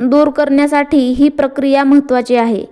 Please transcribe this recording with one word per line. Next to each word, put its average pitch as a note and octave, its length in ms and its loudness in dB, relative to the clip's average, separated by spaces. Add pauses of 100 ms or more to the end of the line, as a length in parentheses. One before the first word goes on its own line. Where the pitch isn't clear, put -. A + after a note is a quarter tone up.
दूर C#4+ 280 2
करण्यासाठी D4 680 0
ही B3+ 300 0
प्रक्रिया C#4 560 -2
महत्त्वाची C4+ 520 0
आहे. A3+ 360 -2